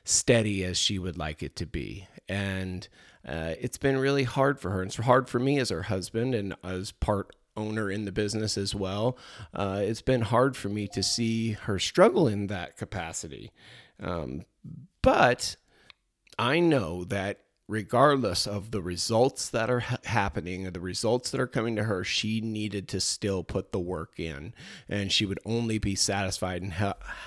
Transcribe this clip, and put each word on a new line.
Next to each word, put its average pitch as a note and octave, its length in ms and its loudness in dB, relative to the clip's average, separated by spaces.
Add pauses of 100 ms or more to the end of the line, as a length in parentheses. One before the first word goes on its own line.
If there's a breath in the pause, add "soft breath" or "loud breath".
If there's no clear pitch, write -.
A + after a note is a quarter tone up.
steady G#2+ 580 4
as F2+ 140 -2
she G2+ 220 2
would F2+ 180 -4
like D#2 260 -6
it - 140 -8
to F2+ 80 -4
be. D2+ 420 -6 (220)
And, F#2+ 580 -4 (400 soft breath)
uh, D#2+ 320 -4
it's - 200 -6
been C3+ 180 2
really C#3 280 2
hard C3+ 360 2
for F2+ 100 -4
her. F#2+ 120 0
And G2 80 -6
it's - 60 -8
hard B2+ 320 6
for B2 100 0
me C#3 200 4
as A#2+ 120 0
her F2+ 140 -2
husband A2 500 0
and G2+ 280 -2
as F#2 300 -6
part - 420 -2 (220)
owner G#2+ 340 -2
in G#2 140 -4
the G2 80 -6
business G#2+ 460 0
as G2 160 -2
well. G2+ 420 0 (380 loud breath)
Uh, G2 280 -2
it's A2 200 -2
been C3 180 4
hard A#2+ 360 4
for - 120 -6
me G#2 200 -2
to G2 140 -2
see A2+ 500 0
her G2+ 260 -2
struggle F#3+ 500 6
in G2+ 200 0
that F2+ 280 -8
capacity. D#2+ 760 -8 (500 loud breath)
Um, D#2+ 440 -4 (580)
but F#3 540 4 (840 soft breath)
I C3 220 2
know G2 440 2
that G2 360 -4 (300)
regardless A#2 760 4
of G#2 240 -6
the G#2 100 -2
results A2+ 720 2
that A2+ 180 0
are B2 120 2
ha-, A#2+ 240 -4
happening F#2+ 600 -2
or F#2 40 -6
the F2+ 100 -8
results A2 500 0
that C3 80 -2
are C3 80 0
coming A#2 300 -2
to G#2 60 0
her, G#2 200 0
she A2 380 -2
needed G#2+ 480 -4
to F#2+ 100 -4
still F#2+ 460 -2
put - 280 -4
the G#2 60 -2
work F2 400 -6
in, D#2+ 360 -8 (340 loud breath)
and G2+ 240 -2
she G#2+ 140 2
would F#2+ 180 -4
only A2+ 320 -2
be G2+ 180 0
satisfied F#2 680 0
and F#2+ 100 -6
ha-, G2 220 0 (320 loud breath)